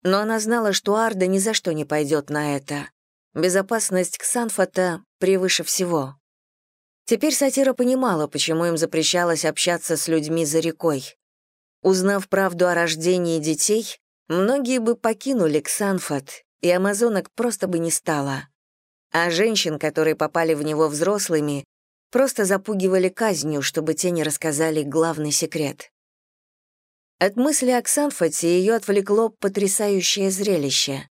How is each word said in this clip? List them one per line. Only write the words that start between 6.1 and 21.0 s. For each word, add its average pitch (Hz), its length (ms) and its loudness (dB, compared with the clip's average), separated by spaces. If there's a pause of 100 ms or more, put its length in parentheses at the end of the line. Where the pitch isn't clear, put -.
Теперь 277 300 2
Сатира 269 380 2
понимала, 247 540 2
почему 160 380 -2
им 170 120 0
запрещалось 165 680 0
общаться 165 520 0
с - 120 -4
людьми 160 360 0
за 151 140 0
рекой. 160 580 -2 (680)
Узнав 190 460 2
правду 180 380 2
о 175 80 2
рождении 170 640 0
детей, 160 600 -2 (260)
многие 240 520 0
бы 233 180 0
покинули 214 640 0
Ксанфат, 170 840 -4 (160)
и 175 100 2
амазонок 202 640 0
просто 226 360 -2
бы 175 100 -2
не 165 140 -2
стало. 139 560 -2 (640)
А 170 180 2
женщин, 185 480 0
которые 156 360 0
попали 160 400 0
в 147 80 -4
него 151 260 2
взрослыми, 151 760 0 (460)